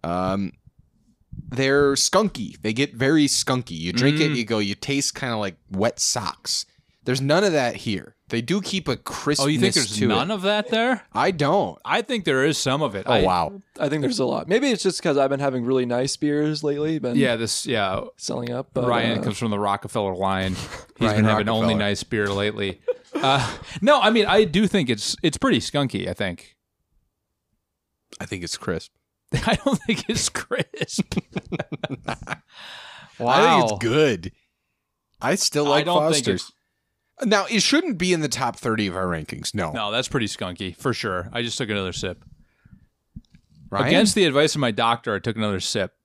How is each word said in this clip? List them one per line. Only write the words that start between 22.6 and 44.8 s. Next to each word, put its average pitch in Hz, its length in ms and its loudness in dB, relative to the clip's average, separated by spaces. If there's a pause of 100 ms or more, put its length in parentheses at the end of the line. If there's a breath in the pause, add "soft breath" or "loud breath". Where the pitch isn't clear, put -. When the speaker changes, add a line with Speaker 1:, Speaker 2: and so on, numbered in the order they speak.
Speaker 2:
Uh, 135 360 0 (280 loud breath)
no, 269 200 6
I 208 100 4
mean, 220 160 4
I 202 180 6
do 185 240 2
think 156 220 2
it's, - 340 -2
it's 160 140 2
pretty 240 200 2
skunky, 117 480 -2
I 92 60 -4
think. 92 440 -6 (1600)
Speaker 1:
I - 60 -10
think 92 180 -8
it's - 120 -8
crisp. - 360 -6 (220)
Speaker 2:
<laughs> - 180 -16
I 208 320 0
don't 269 180 0
think - 260 -4
it's 220 200 -2
crisp. - 920 -6
<laughs> - 880 -10
Speaker 1:
I 113 80 -6
think - 240 -10 (800 loud breath)
Speaker 2:
Wow. 139 460 6
Speaker 1:
it's 107 140 0
good. 113 540 2 (880)
I 139 140 0
still 147 320 0
Speaker 2:
I 143 40 2
Speaker 1:
like 151 140 4
Speaker 2:
don't 170 160 2 (120)
think 143 120 0
Speaker 1:
Foster's. 95 280 -2 (640)
Speaker 2:
it's 277 100 -2
Speaker 1:
Now, 202 220 4
it 220 120 2
shouldn't 294 360 2
be 180 140 2
in 170 80 2
the 151 80 -2
top 123 280 -2
thirty 110 300 0
of 92 100 -2
our 92 80 -2
rankings, 80 500 -6
no. 107 180 -2
Speaker 2:
No, 107 180 -4
that's 120 180 -2
pretty 120 180 -2
skunky, 92 480 -8
for - 200 -2
sure. 92 380 -4
I 120 100 -4
just 117 160 -6
took 123 100 -4
another 98 240 -2
sip. - 320 -8 (1500 soft breath)
Speaker 1:
Ryan? 101 180 0
Speaker 2:
Against 190 260 4
the 202 100 4
advice 147 300 4
of 151 60 -2
my 127 100 2
doctor, 117 440 0